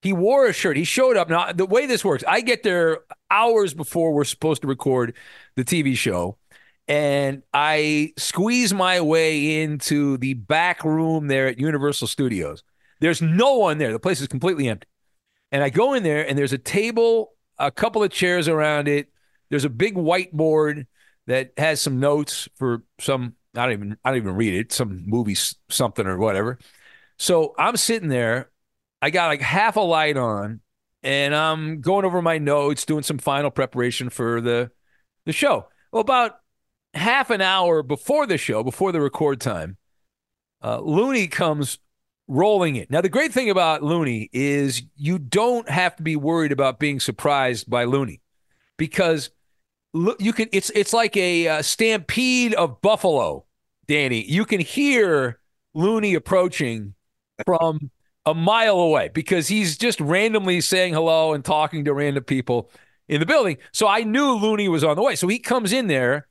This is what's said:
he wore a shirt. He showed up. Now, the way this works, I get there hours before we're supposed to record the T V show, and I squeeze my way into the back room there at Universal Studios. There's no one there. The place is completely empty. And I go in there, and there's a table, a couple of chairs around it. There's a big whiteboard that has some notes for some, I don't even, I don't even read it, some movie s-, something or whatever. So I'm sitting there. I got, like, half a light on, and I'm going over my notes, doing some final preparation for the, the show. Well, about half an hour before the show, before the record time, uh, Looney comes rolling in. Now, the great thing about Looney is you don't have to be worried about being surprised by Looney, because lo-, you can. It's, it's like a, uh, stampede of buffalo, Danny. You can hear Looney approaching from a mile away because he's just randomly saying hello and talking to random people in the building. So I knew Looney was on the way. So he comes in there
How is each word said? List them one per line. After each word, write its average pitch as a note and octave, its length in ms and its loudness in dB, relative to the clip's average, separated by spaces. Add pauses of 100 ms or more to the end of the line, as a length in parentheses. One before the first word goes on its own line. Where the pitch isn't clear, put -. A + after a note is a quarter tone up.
he F#3+ 120 0
wore A#3 340 4
a F#3+ 60 2
shirt. D3+ 240 0
He E3 80 0
showed B3+ 320 2
up. E3+ 120 2
Now, F3 220 0
the F#3 140 0
way A#3 200 2
this B3 180 -2
works, D#3 240 0
I G3+ 140 2
get A#3 220 -2
there E3+ 360 2 (300)
hours G#3+ 440 4
before E3 400 -2
we're D3 100 2
supposed - 400 -2
to D3+ 40 -4
record B2+ 480 0 (400)
the C3 80 -2
T E3 180 0
V C3+ 120 0
show, F#2+ 440 -2 (500)
and C#3+ 560 0 (100)
I D3+ 640 0
squeeze A3 560 0
my F#3 280 2
way D#3 600 2
into D3 560 -2
the C3 160 -4
back D#3+ 500 -2
room D#3+ 440 0
there C3+ 200 0
at B2 120 -4
Universal C#3+ 480 -2
Studios. F#2+ 560 -4 (380)
There's D#3+ 200 0
no G#3+ 360 4
one F3 200 2
there. C3+ 140 -2
The A2 80 -4
place F3+ 200 -2
is C#3 80 -8
completely C#3+ 400 -2
empty. G#2 200 -6 (640)
And C#3 120 0
I C#3 60 0
go A#3 260 2
in A#3 80 -2
there, D3+ 240 0
and C#3 100 -2
there's C#3 160 0
a C3+ 60 -4
table, A3+ 720 0 (240)
a C#3 140 -2
couple G#3+ 320 0
of F#3 80 0
chairs F3+ 360 0
around D3+ 400 0
it. C#3+ 220 0 (400)
There's C#3+ 160 0
a D3 40 0
big F3 260 -2
whiteboard D#3 920 0 (400)
that C3 320 -2
has D#3 240 0
some C3 180 -2
notes D3 560 0
for A#2+ 280 -4 (160)
some, B2+ 340 -4 (220)
I A#2 80 -2
don't B2 100 0
even, G#2 320 -8
I C3+ 60 2
don't C3+ 60 0
even G2 180 -2
read G#2 180 0
it, G#2+ 180 -4
some F#2+ 360 -4
movie G#2+ 240 -2
s-, - 240 -4 (120)
something A2+ 380 -2
or F#2 120 -4
whatever. A2 420 -2 (580)
So D#3+ 400 0
I'm G#3 200 0
sitting A3 320 -2
there. B2 420 -2 (500)
I C#3 80 0
got, E3+ 180 0
like, D3 140 -2
half F#3+ 340 2
a G#3+ 40 2
light D#3 380 2
on, G#2+ 420 -4 (420)
and C#3 320 0
I'm D#3 480 -2
going F#3+ 240 0
over F3+ 160 -2
my E3 160 0
notes, C#3+ 480 0
doing D#3 160 -2
some D3 160 -6
final C#3+ 320 -2
preparation B2 600 -4
for A#2 300 -2
the, A#2+ 280 0 (560)
the D#3+ 80 -6
show. A#3 340 0 (240)
Well, A3+ 100 0
about A#3+ 400 0 (520)
half A#3+ 380 0
an G3+ 100 0
hour F#3 400 2
before B3+ 460 -2
the F3+ 100 0
show, A2 240 -2
before C3 300 -2
the E3 100 0
record C#3 400 -2
time, F#2 360 -6 (840)
uh, A2+ 180 -4
Looney G#3 460 0
comes D3+ 540 -4 (480)
rolling F3 480 2
in. G#2 160 -8
Now, D#3 100 2
the F#3 80 0
great C4+ 240 0
thing B3 160 0
about E3 320 2
Looney C#3+ 500 -2
is C#3 520 0 (120)
you D3+ 220 -2
don't A3 500 0
have F3 280 0
to E3 80 -12
be D#3+ 120 -2
worried D3+ 360 0
about C3+ 280 0
being C#3+ 200 -2
surprised C3 680 -2
by A#2+ 180 0
Looney, B2 360 -2 (560)
because D#3+ 540 0 (600)
lo-, F3 260 0
you G#3 120 0
can. A3 200 -2
It's, F#3+ 200 -2
it's G3+ 220 0
like A3+ 240 2
a, F3 300 2
uh, D#3 160 0
stampede A3+ 880 0
of E3+ 280 -2
buffalo, D3+ 640 2 (420)
Danny. C3+ 420 0
You F#3+ 160 2
can G3+ 140 0
hear F3 800 2 (340)
Looney G#3 400 0
approaching C3+ 800 -2 (540)
from E3 420 0 (380)
a D#3 80 2
mile G3+ 440 2
away D#3 320 2
because D#3+ 360 0
he's F#3 280 0
just A#3 240 -2
randomly F#3 600 2
saying F#3 320 0
hello D#3+ 400 2
and C#3+ 100 -4
talking D3+ 420 -2
to D3 80 0
random C#3 300 -2
people B2 460 -2 (380)
in D3 120 0
the E3 60 2
building. G#3+ 320 2 (140)
So G#3+ 160 2
I G#3+ 160 2
knew C4 300 2
Looney G#3 340 0
was D#3+ 160 2
on D3+ 120 2
the F3+ 60 -2
way. A#3+ 140 2
So F3 120 -2
he A3+ 120 -2
comes A3+ 340 -2
in B3+ 140 0
there C3+ 440 0